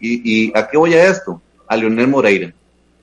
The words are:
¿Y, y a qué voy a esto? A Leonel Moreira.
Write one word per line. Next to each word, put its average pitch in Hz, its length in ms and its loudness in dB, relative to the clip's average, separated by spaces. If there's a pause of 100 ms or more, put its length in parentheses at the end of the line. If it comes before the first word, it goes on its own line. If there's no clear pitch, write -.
¿Y, 113 460 -2
y - 80 -6
a 110 120 0
qué 147 100 -2
voy 165 180 2
a 175 120 6
esto? 185 320 -4 (280)
A 113 100 -2
Leonel 113 300 0
Moreira. 101 440 0 (520)